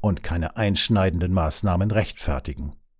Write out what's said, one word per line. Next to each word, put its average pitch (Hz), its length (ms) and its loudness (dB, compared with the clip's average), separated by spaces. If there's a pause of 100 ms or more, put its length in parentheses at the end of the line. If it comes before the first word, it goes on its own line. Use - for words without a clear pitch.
und 98 220 0
keine 82 340 -2
einschneidenden 95 760 2
Maßnahmen 92 580 2
rechtfertigen. - 840 -4 (260)